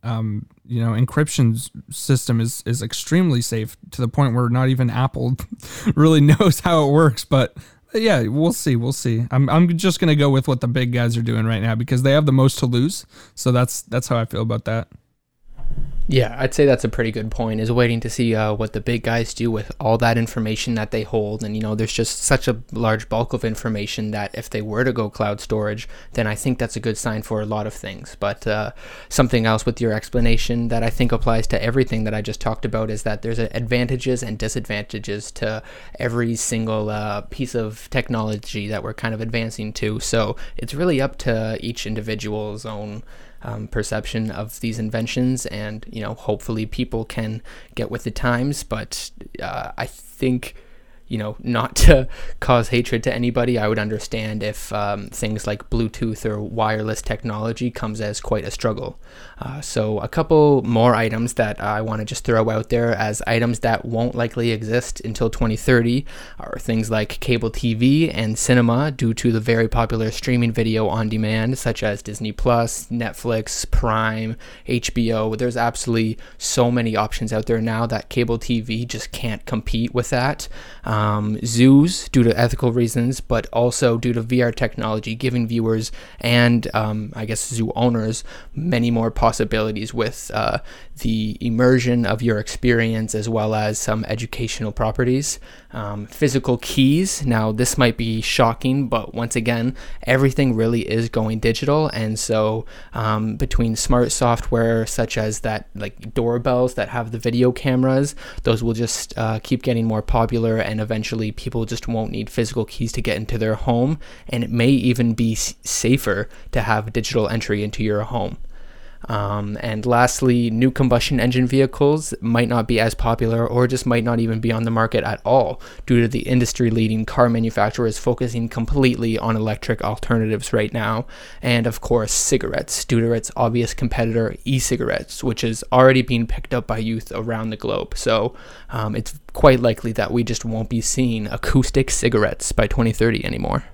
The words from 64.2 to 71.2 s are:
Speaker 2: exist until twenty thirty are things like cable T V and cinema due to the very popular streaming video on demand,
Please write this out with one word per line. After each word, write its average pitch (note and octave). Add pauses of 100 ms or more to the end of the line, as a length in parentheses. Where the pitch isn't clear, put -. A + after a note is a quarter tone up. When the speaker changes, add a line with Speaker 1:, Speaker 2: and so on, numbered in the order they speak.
Speaker 2:
exist A2+
until A2+
twenty A2+
thirty B2 (340)
are -
things A2+
like A2
cable A2+
T A#2
V C3+
and A2
cinema B2
due A#2
to A#2+
the A2+
very A2+
popular A2
streaming A#2+
video A2
on A2
demand, A2